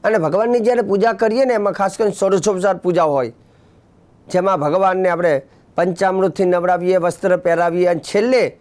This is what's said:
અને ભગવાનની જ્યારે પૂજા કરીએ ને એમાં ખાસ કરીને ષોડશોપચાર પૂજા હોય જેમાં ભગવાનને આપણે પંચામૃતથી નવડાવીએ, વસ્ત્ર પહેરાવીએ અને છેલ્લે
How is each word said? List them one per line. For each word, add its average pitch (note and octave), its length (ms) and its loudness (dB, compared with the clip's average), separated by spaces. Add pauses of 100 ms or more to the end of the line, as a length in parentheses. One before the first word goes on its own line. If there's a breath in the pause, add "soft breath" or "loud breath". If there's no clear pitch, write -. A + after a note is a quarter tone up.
અને A3 140 0
ભગવાનની G#3+ 420 0
જ્યારે A#3 220 2
પૂજા G3+ 300 0
કરીએ A3+ 320 0
ને B3 100 0
એમાં G3+ 180 0
ખાસ F#3+ 260 -4
કરીને G#3 140 0
ષોડશોપચાર F#3+ 640 0
પૂજા F3+ 260 0
હોય C3+ 300 0 (1000 soft breath)
જેમાં F3+ 280 0
ભગવાનને F#3 480 0
આપણે E3+ 340 0 (340 soft breath)
પંચામૃતથી F#3 680 0
નવડાવીએ, F3+ 520 0
વસ્ત્ર F3 400 0
પહેરાવીએ E3+ 500 0
અને F3 140 0
છેલ્લે A3+ 600 0